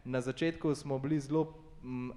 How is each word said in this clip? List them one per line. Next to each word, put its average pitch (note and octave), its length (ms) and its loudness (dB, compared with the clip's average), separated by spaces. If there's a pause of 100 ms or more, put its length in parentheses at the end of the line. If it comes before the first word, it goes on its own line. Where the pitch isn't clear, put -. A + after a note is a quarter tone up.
na B2+ 180 0
začetku D#3 540 2
smo C#3 240 -2
bili D3 200 2
zelo, D#3 340 2 (300)
m, B2+ 340 -4